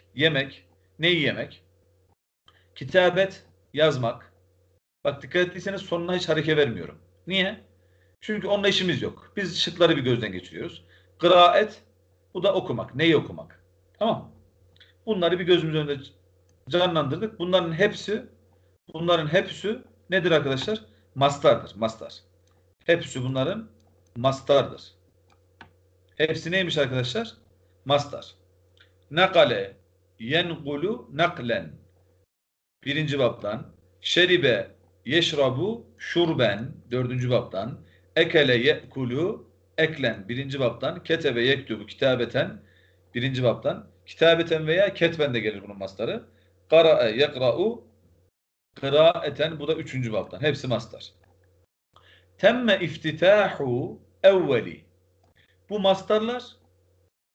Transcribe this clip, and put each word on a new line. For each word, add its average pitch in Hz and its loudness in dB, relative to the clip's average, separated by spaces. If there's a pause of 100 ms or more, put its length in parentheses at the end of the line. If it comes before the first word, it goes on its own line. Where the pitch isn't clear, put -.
(140)
Yemek. 139 -2 (320)
Neyi 170 0
yemek? 117 -6 (1120)
Kitabet. 180 0 (260)
Yazmak. 131 0 (720)
Bak 143 -4
dikkat 175 0
ettiyseniz 190 -8
sonuna 175 -4
hiç 175 -4
hareke 156 0
vermiyorum. 98 -2 (280)
Niye? 190 -2 (600)
Çünkü 208 -6
onunla 202 0
işimiz 180 0
yok. - -10
Biz 185 -6
şıkları 165 2
bir 135 -4
gözden 107 -2
geçiriyoruz. 92 -14 (340)
Kıraet. 175 6 (520)
Bu 180 -6
da 190 2
okumak. 117 -6
Neyi 156 4
okumak? - -8 (340)
Tamam. - -2 (720)
Bunları 180 2
bir 185 -6
gözümüz 156 2
önünde 147 -2 (720)
canlandırdık. 170 -2
Bunların 175 0
hepsi, 202 -2 (680)
bunların 160 0
hepsi 196 -2 (320)
nedir 180 0
arkadaşlar? 143 0 (300)
Mastardır. 139 2
Mastar. 104 -6 (720)
Hepsi 165 0
bunların 135 -4 (460)
mastardır. 131 0 (1300)
Hepsi 160 -2
neymiş 175 -2
arkadaşlar? 131 -4 (500)
Mastar. - -4 (760)
Nakale, 139 2 (420)
yenkulu, 147 -4
naklen. 120 -2 (1120)
Birinci 143 -2
babtan. 113 -4 (260)
Şeribe, 143 2 (340)
yeşrabu, 156 -2 (120)
şurben. 127 0 (180)
Dördüncü 123 -4
babtan. 113 -4 (360)
Ekele, 156 2
yekulu, 139 -2 (280)
eklen. 131 -2
Birinci 135 -6
babtan. 135 -4
Ketebe, 143 0
yektubu, 120 -2
kitabeten. 127 -2 (520)
Birinci 127 -2
babtan. 127 -2 (160)
Kitabeten 165 2
veya 190 2
ketben 160 0
de 117 -2
gelir 101 -4
bunun 101 -16
mastarı. 113 -8 (360)
Karae, 143 6
yekra'u, 143 0 (920)
kıraeten. 151 2
Bu 143 -6
da 160 0
üçüncü 131 -6
babtan. 92 -6
Hepsi 147 -2
mastar. - -6 (1300)
Temme 233 4
iftitahu 160 0 (220)
evveli. 131 4 (840)
Bu 208 -4
mastarlar 214 0 (880)